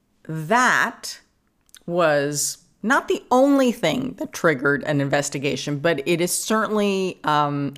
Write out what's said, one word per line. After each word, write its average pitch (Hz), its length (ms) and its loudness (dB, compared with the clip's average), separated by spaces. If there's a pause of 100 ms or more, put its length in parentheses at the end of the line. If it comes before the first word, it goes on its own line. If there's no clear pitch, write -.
(280)
that 170 880 0 (680)
was 147 720 0 (240)
not 262 260 0
the - 220 -2
only 262 420 4
thing 139 460 -2
that 311 140 -8
triggered 143 520 0
an 143 160 0
investigation, 143 760 -2
but 165 280 -2
it 170 140 0
is 175 120 -2
certainly, 202 920 -2
um, 143 540 0